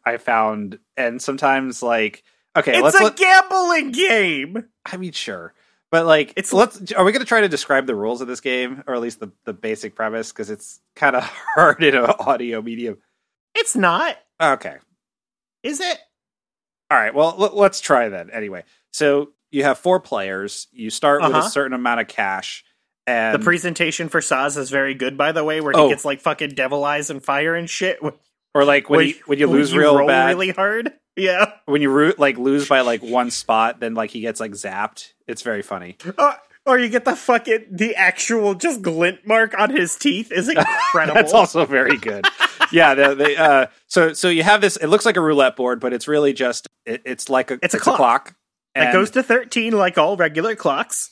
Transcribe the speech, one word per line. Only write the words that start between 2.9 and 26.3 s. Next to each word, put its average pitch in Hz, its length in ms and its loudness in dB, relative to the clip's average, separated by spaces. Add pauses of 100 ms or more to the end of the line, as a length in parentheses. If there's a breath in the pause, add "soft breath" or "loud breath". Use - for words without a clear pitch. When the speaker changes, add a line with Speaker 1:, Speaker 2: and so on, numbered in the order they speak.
Speaker 2:
a 381 40 8
Speaker 1:
let 427 140 0
Speaker 2:
gambling 370 760 2
game! 208 760 -2 (200)
Speaker 1:
I 185 120 -12
mean, 185 140 -10
sure. 92 420 -12 (380)
But, 165 160 2
like, 151 280 4
Speaker 2:
It's - 160 -6
Speaker 1:
let's, 202 420 0
are 190 120 4
we 196 60 6
gonna 247 140 -4
try 226 160 2
to 202 80 2
describe 135 380 0
the 123 80 -2
rules 113 260 -4
of 127 60 -8
this 123 140 -10
game? 127 460 -4
Or 131 80 -4
at 120 60 -4
least 117 180 -8
the, 104 120 -12 (140)
the 113 80 -8
basic 110 420 -10
premise? 110 360 -6
'Cause 104 180 -12
it's - 300 -16 (160)
kinda 131 260 2
<laughs> - 340 -10
hard 160 280 4
in 139 120 6
an 123 100 4 (140)
audio 120 440 -2
medium. 113 340 -8 (580)
Speaker 2:
It's 453 200 -4
not. 190 420 0 (240)
Speaker 1:
Okay. 131 360 -2 (840)
Speaker 2:
Is 277 160 -8
it? 359 200 -6 (920)
Speaker 1:
All - 80 4
right, 110 160 2
well, 160 260 2
l-, 196 160 0
let's 202 260 4
try 123 280 2
then, 90 220 -12
anyway. 101 320 -10 (280)
So, 143 380 0 (200)
you 139 140 -2
have 135 160 2
four 185 220 2
players. 98 720 -8
You 110 180 -12
start 143 320 2
with 156 100 2
Speaker 2:
Uh-huh. 156 160 2
Speaker 1:
a - 20 -6
certain 139 240 -2
amount 120 280 -2
of 110 60 -10
cash. 95 560 -6 (420)
And 113 340 0
Speaker 2:
The - 60 -6
presentation 170 640 -2
for 165 100 -2
Saz 143 380 -2
is 131 120 -8
very 135 240 -2
good, 135 240 -6
by 143 140 0
the 160 120 0
way, 156 180 -2
where 147 140 -2
Speaker 1:
Oh. 160 120 6
Speaker 2:
he - 60 2
gets, 139 100 -6
like, 139 160 -4
fucking 151 300 -4